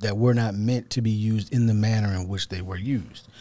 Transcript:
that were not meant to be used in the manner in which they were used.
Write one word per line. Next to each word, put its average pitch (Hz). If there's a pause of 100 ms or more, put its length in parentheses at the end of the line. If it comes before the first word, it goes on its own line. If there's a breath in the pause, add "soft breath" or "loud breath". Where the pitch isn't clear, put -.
that 104
were 120
not 113
meant 113
to 127
be 110
used 107
in 120
the 110
manner 104
in 92
which 95
they 92
were 92
used. 107 (120)